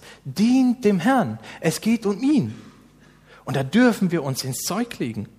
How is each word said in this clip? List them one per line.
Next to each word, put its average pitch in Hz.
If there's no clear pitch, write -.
Dient 240
dem 202
Herrn.“ 165
Es 165
geht 226
um 202
ihn. 233
Und 131
da 135
dürfen 208
wir 165
uns -
ins 131
Zeug 233
legen. 165